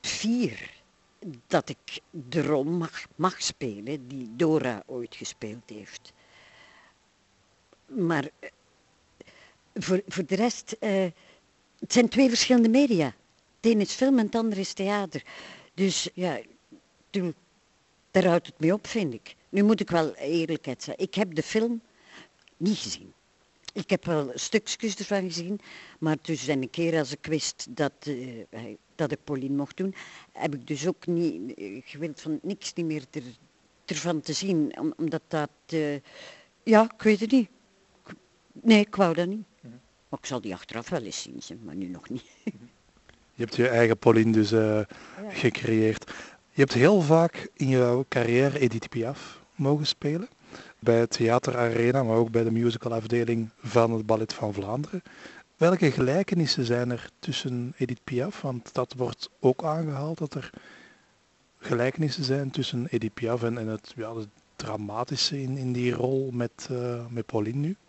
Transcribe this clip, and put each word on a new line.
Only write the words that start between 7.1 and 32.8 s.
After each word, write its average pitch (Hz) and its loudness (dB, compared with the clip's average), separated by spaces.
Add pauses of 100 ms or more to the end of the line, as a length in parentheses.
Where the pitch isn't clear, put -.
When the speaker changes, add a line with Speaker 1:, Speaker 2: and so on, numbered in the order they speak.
Speaker 1:
Maar, 165 -2
eh, - -16 (1200)
voor, 190 0
voor 180 -6
de 190 -2
rest, 220 -2
eh, 196 2 (720)
het - -8
zijn 240 6
twee 262 6
verschillende 233 6
media. 220 4 (460)
Het 226 4
een 220 4
is 196 0
film 262 4
en 220 4
het 196 -6
andere 226 0
is 190 -6
theater. 196 -2 (520)
Dus 185 0
ja, 175 -2 (680)
toen, 180 -2 (760)
daar 185 4
houdt 170 4
het - -20
mee 160 2
op, 208 -4
vind 175 -4
ik. - -18 (120)
Nu 202 2
moet 208 6
ik 202 -2
wel 160 2
eerlijkheid 156 -4
zeggen. - -6
Ik - -10
heb 190 -2
de 151 -2
film 226 -2 (760)
niet 190 0
gezien. - -12 (600)
Ik - -6
heb 180 0
wel 151 -2
stukjes - -4
ervan 196 -2
gezien, 175 -6 (380)
maar 156 0
dus 131 -4
een 135 0
keer 165 0
als 139 -2
ik - -12
wist - -4
dat, 135 -2
eh, 123 -8
hij, 110 -12 (180)
dat 143 -2
ik 135 -6
Pauline 135 -4
mocht 139 -6
doen, 190 -4 (380)
heb 147 -6
ik 120 -12
dus 143 -4
ook - -4
niet, 156 -2
eh, 101 -12
gewild 151 -10
van 156 -6
niks - -8
niet 170 -4